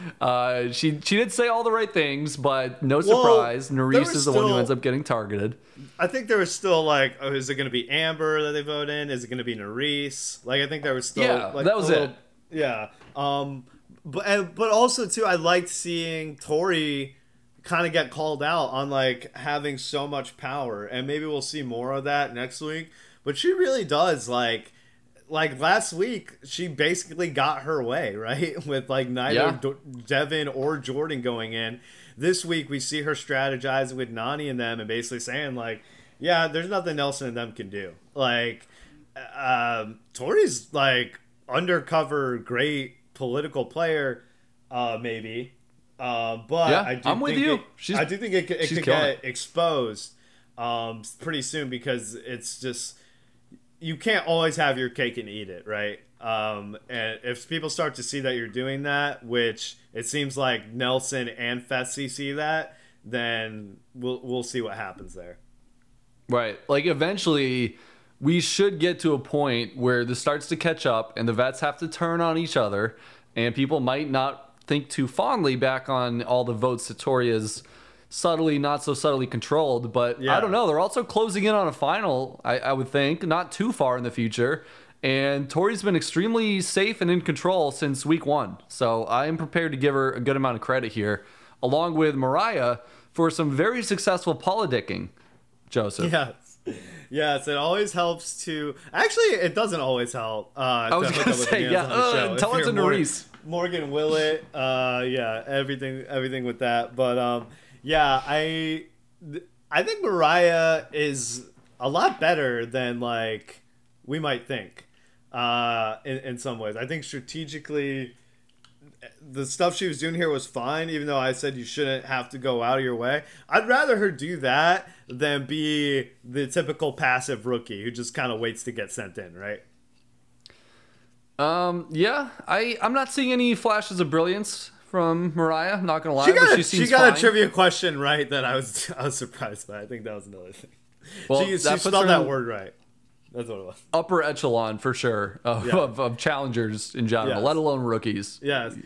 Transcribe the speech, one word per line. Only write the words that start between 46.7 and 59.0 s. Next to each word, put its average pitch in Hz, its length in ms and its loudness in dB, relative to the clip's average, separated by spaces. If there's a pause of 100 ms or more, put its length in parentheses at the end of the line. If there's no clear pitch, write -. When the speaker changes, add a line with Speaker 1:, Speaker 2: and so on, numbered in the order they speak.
Speaker 1:
Yeah, 180 120 4
Speaker 2:
I 127 140 -4
do 123 120 -2
Speaker 1:
I'm 202 120 2
with 285 140 0
Speaker 2:
think 277 120 2
Speaker 1:
you. 302 80 2
Speaker 2:
it, - 60 -2 (160)
Speaker 1:
She's, 196 200 -4
Speaker 2:
I - 80 2
do 175 120 -4
think 202 180 -4
it, 175 140 0
c-, 180 60 -2
it 156 140 0
Speaker 1:
she's 165 100 -2
Speaker 2:
could 156 60 -4
Speaker 1:
killing 151 160 4
Speaker 2:
get 139 240 0
Speaker 1:
it. 131 40 -6
Speaker 2:
exposed, 131 840 -2 (460)
um, 117 420 -4
s-, - 180 -16
pretty 156 240 -6
soon 147 280 -6
because 120 440 -6
it's 120 460 -12
just, - 380 -8 (800)
you 160 160 -6
can't 202 300 0
always 165 300 2
have 143 220 2
your 127 100 -2
cake 120 300 -4
and 104 100 -10
eat 104 200 -10
it, 90 180 -14
right? 104 340 -4 (200)
Um, 107 560 -4 (120)
and 113 360 -6
if 123 240 -8
people 160 200 -4
start 147 280 -2
to 123 60 -10
see 143 180 -6
that 131 160 -2
you're 117 120 -4
doing 135 360 -4
that, 143 400 -2